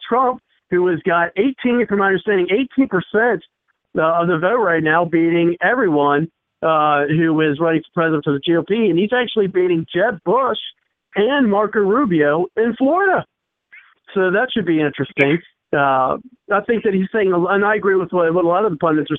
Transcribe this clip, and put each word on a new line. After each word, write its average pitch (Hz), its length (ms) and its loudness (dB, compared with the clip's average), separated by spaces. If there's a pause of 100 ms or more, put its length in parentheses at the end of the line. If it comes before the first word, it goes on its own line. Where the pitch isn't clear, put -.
Trump, 247 320 0 (300)
who 180 180 0
has 170 120 -2
got 170 360 0
eighteen, 240 520 0
from 202 100 -2
my 196 100 2
understanding, 190 440 0
eighteen 262 360 0
percent, 208 560 0 (540)
uh, 165 240 2
of 170 60 0
the 175 100 2
vote 202 240 0
right 165 220 0
now, 160 200 2
beating 170 580 0
everyone, 165 680 0 (300)
uh, 151 460 0
who 160 340 0
is 151 180 0
running 160 220 0
for - 200 -6
president 160 220 0
for 151 100 0
the 139 60 -2
G 165 160 0
O 165 80 0
P, 214 280 0
and 165 80 0
he's 208 120 0
actually 233 360 -2
beating 180 440 0
Jeb 185 320 -2
Bush 226 360 0 (560)
and 240 340 2
Marco 208 300 0
Rubio 180 640 2 (100)
in 226 220 -2
Florida. 320 480 0 (880)
So 185 160 0
that 214 240 0
should 202 140 -2
be 165 120 2
interesting. 143 600 -2 (320)
Uh, 139 460 0 (320)
I 202 160 0
think 233 160 -2
that 208 100 0
he's 190 180 -2
saying, 196 220 0
a 175 40 2
lo-, 175 100 0
and 196 180 0
I 214 100 0
agree 196 200 0
with 185 160 -2
what, 170 200 0
what 175 140 0
a - 20 2
lot 180 160 0
of 214 80 0
the 156 60 -6
pundits 156 320 0
are 151 100 -4